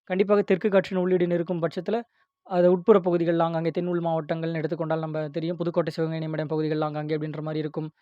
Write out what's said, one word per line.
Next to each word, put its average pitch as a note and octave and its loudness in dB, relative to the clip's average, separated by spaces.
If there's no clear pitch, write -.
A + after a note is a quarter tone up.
கண்டிப்பாக G3+ 4
தெற்கு G3 2
காற்றின் F#3+ 2
உள்ளீடு F3+ 4
இருக்கும் F3 -2
பட்சத்துல, F3+ -2
அது F3+ 4
உட்புற F#3 6
பகுதிகள் E3+ 0
ஆங்காங்கே E3 0
தென் F3 -4
உள் F3 -2
மாவட்டங்கள்னு E3 -2
எடுத்துக்கொண்டால் D#3+ -2
நம்ம D#3 -6
தெரியும், D#3+ -6
புதுக்கோட்டை, E3 -2
சிவகங்கை, D#3+ -4
இமயம் D#3 -4
பகுதிகள் D#3 -2
ஆங்காங்கே D3+ -4
அப்படின்ற D3+ -6
மாதிரி D#3 -6
இருக்கும். D#3 -6